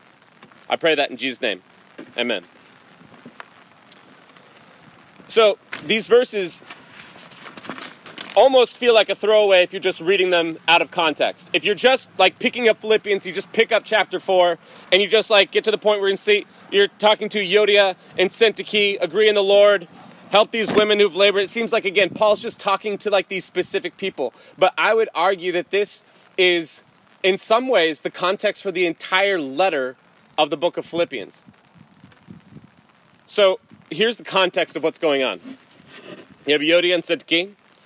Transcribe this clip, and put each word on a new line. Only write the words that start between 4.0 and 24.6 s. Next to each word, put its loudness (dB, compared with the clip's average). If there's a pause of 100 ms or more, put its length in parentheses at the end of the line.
So, 2 (260)
these -2
verses 0 (1700)
almost 4
feel 2
like 4
a -4
throwaway 4
if 0
you're -10
just -4
reading 0
them 0
out 4
of -4
context. -2
If -4
you're 0
just, 2 (100)
like, 2
picking 0
up 2
Philippians, -2
you -10
just -8
pick 0
up 0
chapter -2
four, 2 (320)
and 4
you -2
just, 2
like, 4
get -2
to 0
the -2
point 0
where 0
you 0
see, 0 (260)
you're 2
talking 0
to -6
Euodia 2 (220)
and 0
Syntyche, 0
"Agree 0
in 2
the 2
Lord, 4 (440)
help 2
these -2
women 2
who've 2
labored." 2
It -6
seems -4
like, 0
again, 0
Paul's 0
just -10
talking -4
to, -8
like, -2
these -8
specific -6
people. -8 (240)
But 2